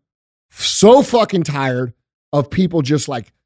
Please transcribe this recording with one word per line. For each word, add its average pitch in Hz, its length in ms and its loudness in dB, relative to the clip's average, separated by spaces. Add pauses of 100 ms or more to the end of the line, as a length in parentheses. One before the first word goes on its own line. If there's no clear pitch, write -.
(500)
so - 520 4
fucking 202 420 -2
tired 131 480 -4 (400)
of 147 180 -2
people 170 320 0
just, 139 260 -2
like, 123 240 -10 (120)